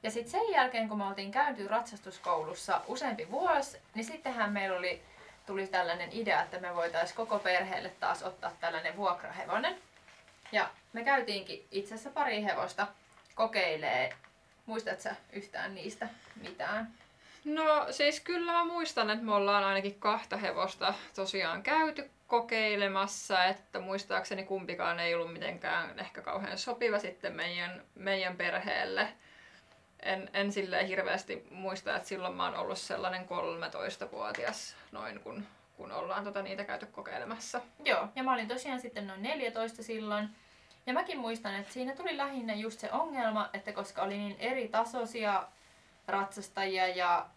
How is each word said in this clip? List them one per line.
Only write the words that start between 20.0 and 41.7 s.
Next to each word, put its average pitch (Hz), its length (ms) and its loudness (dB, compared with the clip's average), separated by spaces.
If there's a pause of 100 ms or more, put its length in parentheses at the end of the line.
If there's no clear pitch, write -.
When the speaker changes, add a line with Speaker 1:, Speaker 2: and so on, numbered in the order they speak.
Speaker 2:
kahta 214 360 2
hevosta 190 580 0 (200)
tosiaan 190 480 0
käyty 302 480 4 (220)
kokeilemassa, 202 1120 4
että 190 360 2
muistaakseni 190 640 -2
kumpikaan 175 560 0
ei 170 140 4
ollut 170 180 0
mitenkään 165 680 -2
ehkä - 240 -8
kauhean 196 360 -4
sopiva 233 400 2
sitten 175 340 -4
meidän, 175 500 -4 (120)
meidän 190 420 0
perheelle. 185 720 0 (960)
En, 190 320 -2
en 202 180 2
silleen 190 340 2
hirveästi 190 640 -2
muista, 190 460 -4
että 180 120 -4
silloin 180 260 -4
mä 175 100 0
oon 180 120 -2
ollut 190 220 -4
sellainen 185 480 -4
kolmetoistavuotias 170 1500 -4 (160)
noin, 202 280 -8
kun, - 260 -10 (300)
kun 196 160 -12
ollaan 190 320 -4
tota 202 180 -4
niitä 196 220 -6
käyty 214 220 -6
kokeilemassa. 226 760 -8 (240)
Speaker 1:
Joo, 208 320 4
ja 262 60 -4
mä 262 100 2
olin 226 160 0
tosiaan 254 320 -4
sitten 220 260 -8
noin 190 160 -8
neljätoista 226 600 -2
silloin. 214 460 -2 (580)
Ja 254 60 -2
mäkin 359 260 0
muistan, 226 360 -4
että 202 180 -6